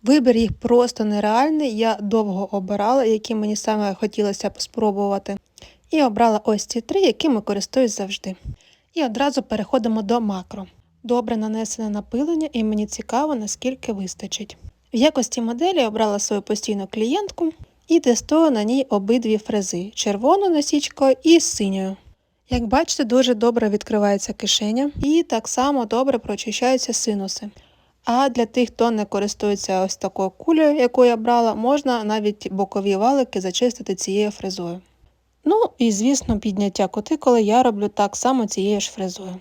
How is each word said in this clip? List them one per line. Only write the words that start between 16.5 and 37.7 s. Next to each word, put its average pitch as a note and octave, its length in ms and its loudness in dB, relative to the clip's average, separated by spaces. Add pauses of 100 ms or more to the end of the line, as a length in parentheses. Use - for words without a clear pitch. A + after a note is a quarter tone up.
клієнтку D#4+ 680 -2 (360)
і E4 120 4
тестую D4+ 500 4
на G#3+ 140 0
ній C4 240 0
обидві A3 500 0
фрези: G3 560 -4
червону C#4 540 2
насічкою D4 720 2
і E4 180 8
синьою. F#3+ 560 -2 (540)
Як B3 160 -2
бачите, C#4 380 0
дуже B3 300 4
добре A3+ 340 2
відкривається G3+ 640 0
кишеня A3 580 -2 (120)
і D#4 200 2
так A3+ 260 -2
само C4 360 0
добре B3 340 0
прочищаються A#3+ 720 -2
синуси. G#3 580 -4 (540)
А B3+ 240 2
для A#3+ 180 0
тих, A#3 220 0
хто A#3 220 0
не G#3+ 140 -2
користується G3+ 800 -2
ось F#3+ 120 -6
такою F#3+ 340 -4
кулею, D#4 460 2
яку B3 280 4
я A#3+ 120 6
брала, A#3 380 2
можна B3 500 0
навіть G#3 480 -4
бокові G3 440 -2
валики B3 440 2
зачистити G3 540 -2
цією G3+ 360 -2
фрезою. F#3 500 -8 (640)
Ну G#4+ 200 4 (140)
і, A#3 140 2
звісно, A#3 460 0
підняття G3+ 500 -2
кутикули A#3+ 540 2
я A3 200 4
роблю G#3 260 0